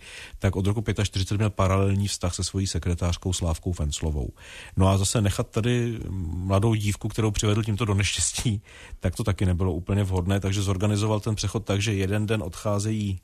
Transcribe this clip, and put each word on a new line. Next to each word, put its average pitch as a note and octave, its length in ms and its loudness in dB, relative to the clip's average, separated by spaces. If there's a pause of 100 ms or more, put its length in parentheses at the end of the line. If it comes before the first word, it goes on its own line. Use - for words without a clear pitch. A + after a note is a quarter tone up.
(400)
tak F#2+ 160 2
od F#2+ 100 0
roku G#2 160 2
pětačtyřicet G2+ 560 -2
měl G#2+ 120 2
paralelní G2 580 2
vztah - 280 -4
se F#2+ 80 -4
svojí G2 240 -2
sekretářkou F2 680 -2
Slávkou E2+ 400 -2
Fenclovou. D2+ 560 -2 (480)
No F#2+ 100 6
a F#2+ 100 6
zase G2 240 2
nechat G2+ 280 0
tady A#2 500 0 (100)
mladou F#2+ 640 2
dívku, G#2 340 0
kterou A2 240 0
přivedl G#2+ 320 2
tímto G#2 220 0
do G#2 80 2
neštěstí, - 680 0 (380)
tak F2+ 160 -2
to A#2+ 80 -4
taky G2 220 0
nebylo F2+ 280 2
úplně G2 300 0
vhodné, F#2 360 0
takže G2 220 0
zorganizoval G#2 580 2
ten G#2+ 160 0
přechod G2+ 300 -4
tak, G2+ 160 0
že G#2+ 120 0
jeden G2 320 0
den A2 180 0
odcházejí G2+ 800 -2